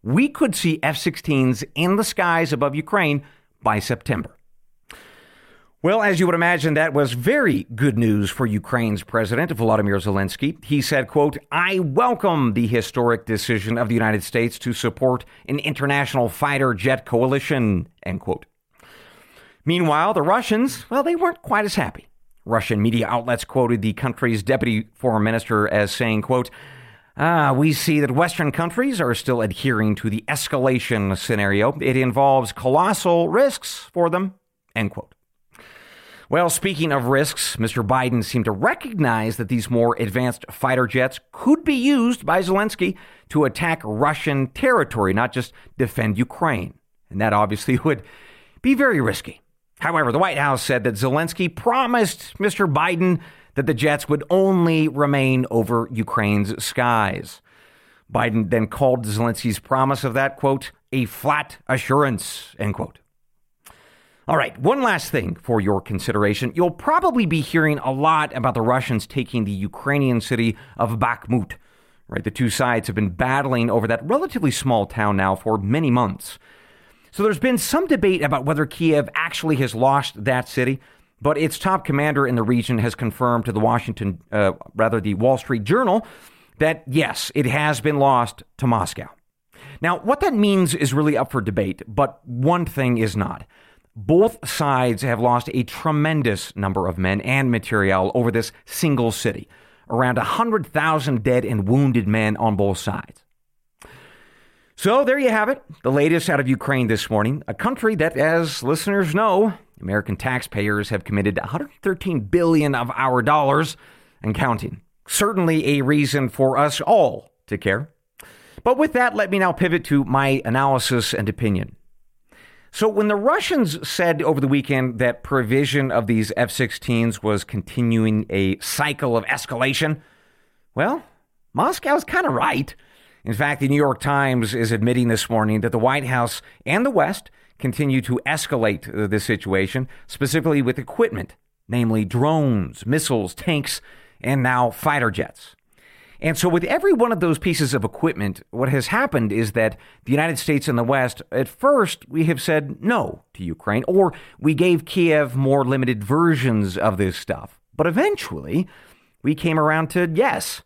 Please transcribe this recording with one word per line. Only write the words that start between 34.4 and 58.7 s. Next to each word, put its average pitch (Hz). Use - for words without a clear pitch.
end 104
quote. -
Well, 170
speaking 160
of 123
risks, 139
Mister 110
Biden 123
seemed 120
to 110
recognize 123
that 107
these 117
more 117
advanced 117
fighter 127
jets 127
could 320
be 302
used 247
by 175
Zelensky 190
to 151
attack 165
Russian 139
territory, 131
not 117
just 127
defend 110
Ukraine. 123
And 95
that 104
obviously 104
<laughs> -
would 143
be 262
very 247
risky. -
However, 156
the 131
White 170
House 139
said 123
that 117
Zelensky 151
promised 240
Mister 202
Biden 170
that 135
the 156
jets 147
would 147
only 170
remain 135
over 117
Ukraine's 104
skies. 113
Biden 110
then 110
called 123